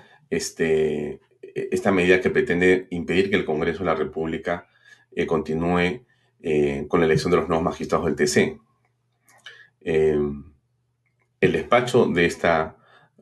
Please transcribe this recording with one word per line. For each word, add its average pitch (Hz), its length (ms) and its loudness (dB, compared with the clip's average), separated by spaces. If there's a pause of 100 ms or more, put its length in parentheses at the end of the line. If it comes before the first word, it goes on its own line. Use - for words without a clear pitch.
(300)
este, 78 920 -2 (220)
esta - 480 -4
medida 92 300 4
que 87 100 0
pretende 90 600 2
impedir 87 380 0
que 101 80 0
el 85 80 -2
Congreso 78 360 -4
de 90 60 -4
la 80 100 0
República, 80 720 -6 (420)
eh, 85 160 -4
continúe, 87 800 -2 (340)
eh, 71 480 0
con 85 120 2
la 82 60 4
elección 78 260 2
de 85 60 4
los 82 100 -2
nuevos 82 160 0
magistrados 82 420 -2
del 76 100 -2
T 73 120 0
C. - 320 0 (1200)
Eh, 78 380 2 (1200)
el 87 120 4
despacho 117 540 2
de 85 200 2
esta 82 500 0 (460)